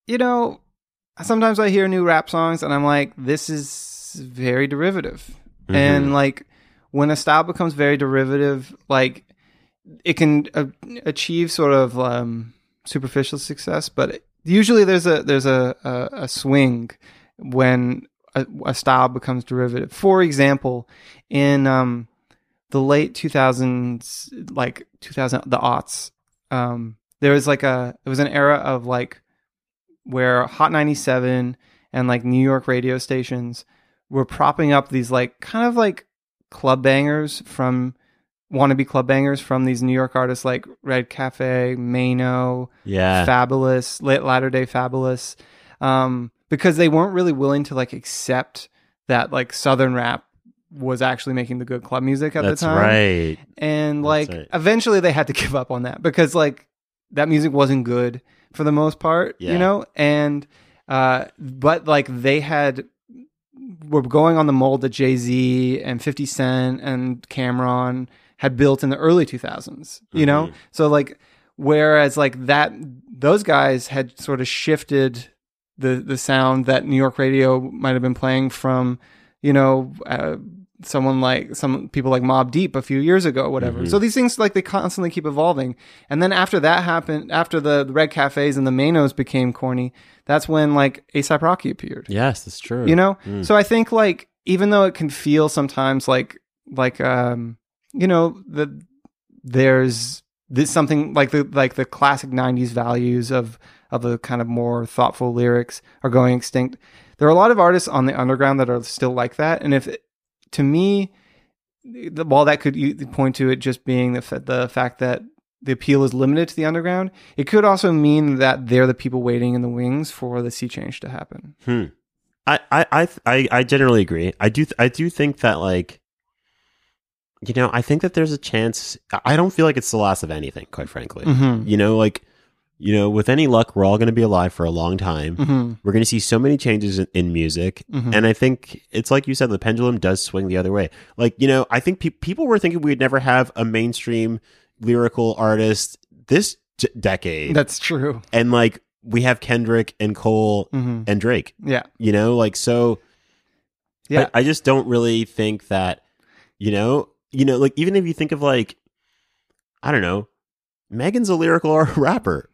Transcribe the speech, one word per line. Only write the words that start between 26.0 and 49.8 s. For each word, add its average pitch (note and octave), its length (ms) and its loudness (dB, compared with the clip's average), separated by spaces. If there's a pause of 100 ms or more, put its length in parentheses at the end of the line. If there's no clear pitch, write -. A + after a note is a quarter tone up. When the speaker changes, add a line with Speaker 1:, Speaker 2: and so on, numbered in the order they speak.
Speaker 1:
um, A#2+ 460 -6 (240)
there C#3+ 120 6
was, C#3+ 140 2
like, C#3 160 0
a, B2+ 320 -2 (100)
it C3+ 40 -8
was C3 100 -2
an C#3+ 80 2
era C#3+ 300 4
of, B2+ 280 -4
like, B2 360 -6 (840)
where B2+ 440 0
Hot D#3 240 0
ninety-seven B2+ 840 -2 (340)
and, B2+ 160 -2
like, B2 160 -2
New B2+ 200 2
York C3+ 240 0
radio B2+ 300 0
stations B2 680 -6 (440)
were C3 160 -2
propping D3 460 0
up C#3 180 2
these, B2 220 -2
like, B2 280 -2
kind A#3 280 -4
of, A#3+ 80 -2
like, G#3+ 300 0 (460)
club C3 300 0
bangers C#3+ 640 0
from, B2+ 500 -2 (580)
wannabe C3+ 340 2
club C3+ 200 0
bangers C3+ 340 0
from C3 240 -2
these B2+ 180 -2
New B2+ 100 0
York B2+ 220 -2
artists B2+ 300 -2
like B2+ 200 -4 (160)
Red B2+ 280 -4
Cafe, B2+ 640 -4
Mano, B2+ 960 -2 (140)
Speaker 2:
Yeah. F#2 420 2
Speaker 1:
Fabulous, B2+ 760 0
La-, C#3 140 2
Latter C3 340 0
Day B2+ 160 -2
Fabulous, B2+ 720 -4 (460)
um, C3 500 -2 (180)
because D#3+ 280 2
they E3+ 120 4
weren't E3+ 240 2
really F3+ 180 0
willing C#3 340 0
to, C#3 100 -12
like, B2+ 180 -4
accept - 760 -6 (380)
that, B2 240 0
like, C3 220 -4
Southern C3 400 0